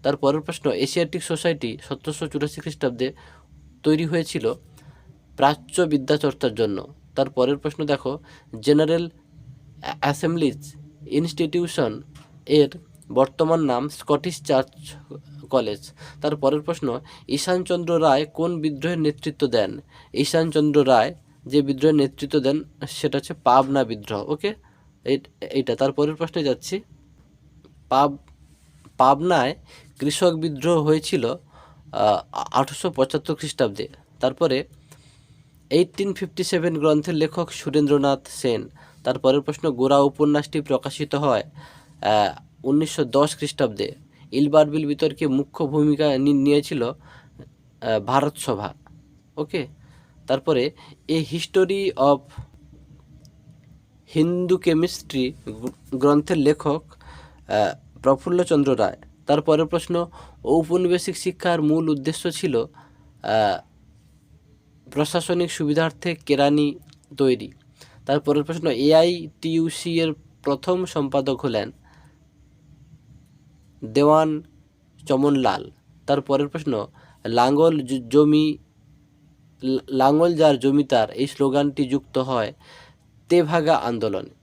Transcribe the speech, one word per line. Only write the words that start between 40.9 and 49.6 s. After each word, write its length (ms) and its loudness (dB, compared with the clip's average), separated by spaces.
হয়, 280 0
আহ, 380 2
উনিশশো 400 0
দশ 320 2
খ্রিস্টাব্দে। 560 -4
ইলবার্ট 380 4
বিল 160 -2
বিতর্কে 400 -2
মুখ্য 400 -2
ভূমিকা 520 2
নি-, 160 2
নিয়েছিল, 560 2
আহ, 1120 -8
ভারত 360 0
সভা। 380 -6
ওকে, 300 -6